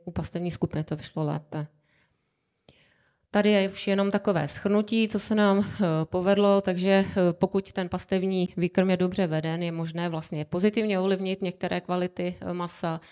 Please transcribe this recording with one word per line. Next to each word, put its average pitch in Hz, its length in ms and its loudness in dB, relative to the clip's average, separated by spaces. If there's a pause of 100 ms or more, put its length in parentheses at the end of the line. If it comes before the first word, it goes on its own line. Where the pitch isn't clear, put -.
U 180 60 -10
pastevní 175 400 -4
skupiny 156 340 -4
to 156 120 -6
vyšlo - 280 -6
lépe. 151 420 -6 (1700)
Tady 208 140 4
je 196 180 4
už - 180 -6
jenom 196 240 2
takové 196 360 0
shrnutí, 214 640 2
co 214 100 -2
se 214 160 0
nám, 202 260 4
eh, 202 240 -2 (200)
povedlo, 196 560 4
takže, 196 500 2
eh, 180 220 2
pokud 190 400 -2
ten 180 160 -4
pastevní 185 680 -2
výkrm 185 340 2
je 180 60 2
dobře 180 300 0
veden, 160 360 -2
je 170 100 -4
možné 165 360 -4
vlastně 160 360 -2
pozitivně 208 540 0
ovlivnit 190 440 0
některé 180 380 -4
kvality, 180 600 -4
eh, 180 120 -6
masa, 170 480 -4 (120)